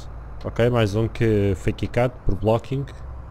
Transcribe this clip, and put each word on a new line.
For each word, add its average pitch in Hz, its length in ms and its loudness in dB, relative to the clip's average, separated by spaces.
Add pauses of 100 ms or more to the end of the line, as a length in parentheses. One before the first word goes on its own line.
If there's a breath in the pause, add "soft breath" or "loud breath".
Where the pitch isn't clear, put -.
(440)
Ok, 113 240 2
mais 113 280 4
um 110 120 2
que 104 480 2
foi - 160 0
quicado - 400 0 (140)
por - 80 4
blocking. 113 500 0 (460)